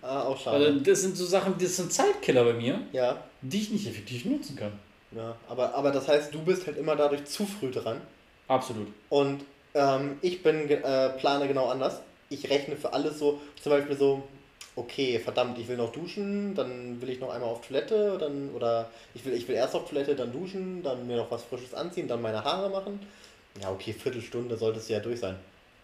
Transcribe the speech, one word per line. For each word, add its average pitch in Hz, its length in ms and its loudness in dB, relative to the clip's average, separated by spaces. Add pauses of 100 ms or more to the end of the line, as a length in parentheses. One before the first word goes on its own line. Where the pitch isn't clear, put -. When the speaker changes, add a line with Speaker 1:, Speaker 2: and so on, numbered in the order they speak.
Speaker 1:
Ah, 131 220 -2
auch 135 160 0
schade. 143 260 4
Speaker 2:
Also 143 140 6
das 180 220 6
sind 185 160 0
so 180 80 -2
Sachen, 185 340 4
das 180 160 0
sind 175 160 -2
Zeitkiller 160 520 4
bei 117 100 6
mir, 127 280 0 (100)
Speaker 1:
Ja. 127 320 2 (180)
Speaker 2:
die 147 180 -2
ich 214 120 -2
nicht 196 160 0
effektiv 117 380 -8
nutzen 262 300 -2
kann. 104 180 -6 (420)
Speaker 1:
Ja, 113 200 -8 (120)
aber, 123 260 0
aber 139 180 2
das 135 160 0
heißt, 147 260 4
du 156 100 -6
bist 180 240 0
halt 151 100 -6
immer 151 180 0
dadurch 143 300 2
zu - 200 -4
früh 131 260 -4
dran. - 300 -4 (460)
Speaker 2:
Absolut. 117 400 0 (220)
Speaker 1:
Und, 139 320 4 (320)
ähm, 139 480 2
ich 180 220 -2
bin 156 240 4
ge-, 143 140 2
äh, 131 360 4
plane 143 300 2
genau 131 220 2
anders. 131 320 -2 (280)
Ich 135 200 -8
rechne 151 260 2
für - 180 -4
alles 147 240 0
so, 147 240 2 (200)
zum 147 100 0
Beispiel 143 260 4
so, 139 300 4 (480)
„Okay, 123 440 0
verdammt, 120 380 -2
ich 107 100 -8
will 123 100 -4
noch 117 140 -2
duschen, 202 640 -4
dann 123 460 -4
will 127 80 -6
ich 127 100 -6
noch 131 100 -6
einmal 120 200 -4
auf 117 160 -6
Toilette, 196 540 2
dann, 143 320 -4
oder 117 400 0 (240)
ich 117 100 -14
will, 127 80 -2
ich 120 140 -2
will 127 80 0
erst 131 200 2
auf - 140 -2
Toilette, 143 260 0
dann 120 160 -4
duschen, 185 520 -6
dann 123 240 -4
mir 120 100 -2
noch 113 140 -2
was 117 120 -6
Frisches - 300 -10
anziehen, 170 340 -4
dann 117 140 -2
meine 107 220 -2
Haare 190 260 0
machen.“ 196 300 -6 (640)
Ja, 95 100 -4
okay, 101 220 -6
Viertelstunde 120 640 -4
sollte 110 220 0
es - 100 -12
ja 107 100 0
durch 120 200 -4
sein. 95 160 -4 (480)